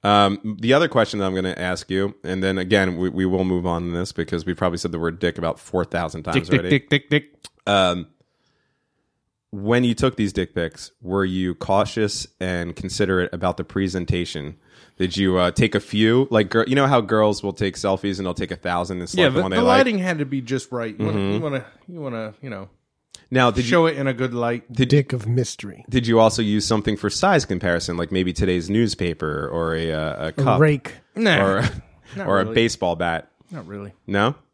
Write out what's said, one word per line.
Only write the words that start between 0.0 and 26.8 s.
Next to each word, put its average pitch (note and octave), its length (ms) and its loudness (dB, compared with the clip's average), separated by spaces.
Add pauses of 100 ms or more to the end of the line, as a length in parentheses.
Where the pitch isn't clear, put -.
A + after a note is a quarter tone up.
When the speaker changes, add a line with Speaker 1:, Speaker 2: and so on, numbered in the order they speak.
Speaker 1:
Um, G2+ 580 2
the A#2 140 2
other D#3+ 140 4
question G#2+ 320 0
that G2 60 0
I'm F#2 80 -2
gonna F#2 220 -2
ask F2+ 340 -6
you, G2 320 -2
and F#2 200 -4
then F#2+ 160 0
again, F#2 400 2
we, F#2 100 0
we F#2 160 0
will F#2 200 2
move F2+ 220 0
on F2 200 -2
to F2 60 -4
this F2 200 -4
because E2 320 -4
we F2+ 80 -2
probably F2 240 0
said E2+ 160 -4
the E2 60 -6
word E2 220 -4
dick F2 180 -2
about E2 200 -4
four F2+ 280 -4
thousand E2 380 -6
times E2+ 100 -4
Speaker 2:
Dick, - 100 0
dick, - 80 -2
Speaker 1:
already. F2+ 160 0
Speaker 2:
dick, C3 220 0
dick, C#3+ 200 0
dick. D3 240 -2 (320)
Speaker 1:
Um, F#2 420 2 (1400)
when G#2+ 320 0
you A#2+ 120 2
took C3 220 0
these G2+ 160 0
dick F#2 220 -4
pics, - 460 -6
were F#2+ 240 -2
you F#2 300 -2
cautious G#2 720 0 (120)
and F2 380 -4
considerate F#2 560 0
about F2+ 240 -2
the E2+ 80 -8
presentation? F2 920 -4 (400)
Did F2+ 180 0
you, F#2 220 2
uh, F2+ 140 4
take A2+ 220 2
a G2 60 4
few? A2+ 500 2
Like, A2 200 4
gir-, A2+ 160 2
you B2+ 80 0
know C#3 120 4
how C3 140 4
girls G#2+ 420 2
will G2 120 -6
take G2 220 -4
selfies G2 420 -2
and F#2+ 80 -6
they'll F2+ 80 -4
take F2 160 -6
a F2+ 60 -6
thousand F2+ 440 -4
and F2 80 -8
select F3+ 140 0
Speaker 2:
Yeah, D3 80 6
Speaker 1:
the C3 60 -6
Speaker 2:
the, F3+ 60 2
Speaker 1:
one - 100 -2
they A3 40 0
Speaker 2:
the A#3 60 2
Speaker 1:
like? B3 160 6
Speaker 2:
lighting B3 200 2
had F3+ 200 -4
to C#3+ 80 -2
be C3+ 160 -4
just B2 280 -6
right. A2+ 280 -6
You G#2+ 80 -2
wanna, G#2 120 0
Speaker 1:
Mm-hmm. G2 160 0
Speaker 2:
you F3 60 -2
wanna, C#3 240 -4 (240)
you F3 120 -14
wanna, A2+ 420 -8
you C3+ 80 -12
know, G2 180 -12 (600)
Speaker 1:
Now, B2+ 200 6
did G#2+ 140 -2
you A#2 60 -2
Speaker 2:
show E3+ 160 6
it D3+ 100 0
in C#3 100 -2
a C3+ 60 0
good A#2+ 220 -4
light. A#2+ 360 -4
Speaker 1:
did B2 200 2
Speaker 3:
Dick C#3 240 4
of A2 120 -6
mystery. A#2 640 -4
Speaker 1:
did A#2 180 0
you A2+ 140 6
also A2+ 220 4
use G#2 240 0
something G#2+ 320 0